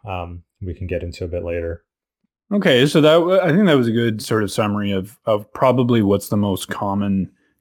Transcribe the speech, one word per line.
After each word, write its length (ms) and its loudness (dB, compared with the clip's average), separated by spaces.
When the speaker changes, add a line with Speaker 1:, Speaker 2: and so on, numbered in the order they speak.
Speaker 1:
um, 380 -10
we 140 -8
can 140 -10
get 160 -6
into 180 -10
a 60 -6
bit 160 -6
later. 400 -6
Speaker 2:
Okay, 340 4
so 140 2
that 140 6
w-, 260 4
I 80 2
think 180 4
that 100 4
was 120 2
a 40 -2
good 300 -2
sort 220 -2
of 80 -6
summary 400 -2
of, 340 -6
of 260 -2
probably 480 2
what's 280 2
the 80 -2
most 320 -2
common, 640 -4